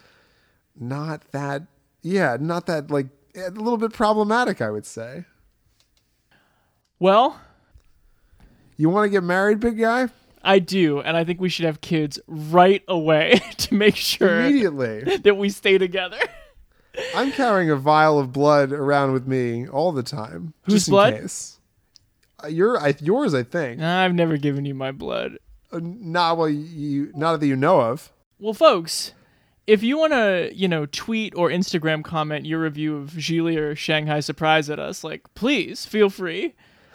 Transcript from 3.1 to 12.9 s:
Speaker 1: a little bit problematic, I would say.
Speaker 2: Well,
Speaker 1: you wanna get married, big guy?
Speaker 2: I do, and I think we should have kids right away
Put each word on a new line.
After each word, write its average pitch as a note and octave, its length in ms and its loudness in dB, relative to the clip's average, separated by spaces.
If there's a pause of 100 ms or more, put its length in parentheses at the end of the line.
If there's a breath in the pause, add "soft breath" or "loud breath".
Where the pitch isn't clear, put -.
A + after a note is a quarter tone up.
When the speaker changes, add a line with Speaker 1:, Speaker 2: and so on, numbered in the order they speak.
Speaker 1:
a F#3 180 -10
little A3 260 -2
bit A3 160 -2
problematic, G#3+ 680 0
I A2+ 100 -2
would G#2 140 -8
say. B2+ 400 -14 (1700)
Speaker 2:
Well, G#3 420 4 (1400 soft breath)
Speaker 1:
you D#3 140 2
wanna G#3 180 2
get G3 140 2
married, F#3+ 380 2
big A#3 180 -2
guy? A#3 300 0 (340)
Speaker 2:
I G3 160 6
do, E3 420 0
and D#3+ 160 -2
I E3 80 2
think F3 160 -6
we F#3 80 0
should E3 180 2
have D#3 140 -2
kids D3+ 460 -2
right E3+ 600 6
away D#3+ 600 4